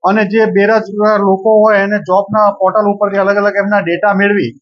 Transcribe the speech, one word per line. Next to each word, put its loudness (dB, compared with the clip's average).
અને 0
જે 2
બેરોજગાર 0
લોકો 0
હોય 2
એને -2
જોબના 0
પોર્ટલ 0
ઉપરથી -2
અલગ 0
અલગ -2
એમના -2
ડેટા -2
મેળવી 0